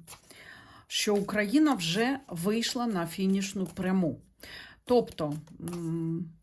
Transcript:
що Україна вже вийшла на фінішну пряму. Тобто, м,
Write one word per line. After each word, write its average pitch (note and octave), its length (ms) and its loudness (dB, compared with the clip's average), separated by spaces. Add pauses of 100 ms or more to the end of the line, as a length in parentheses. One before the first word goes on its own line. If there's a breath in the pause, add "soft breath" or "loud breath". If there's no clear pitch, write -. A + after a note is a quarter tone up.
(880 loud breath)
що - 280 0
Україна G#3 580 4
вже G#3+ 540 0
вийшла A3+ 600 -2
на F3 200 0
фінішну G3 580 0
пряму. F#3 540 0 (680 loud breath)
Тобто, E3+ 480 2 (280)
м, E3 800 -4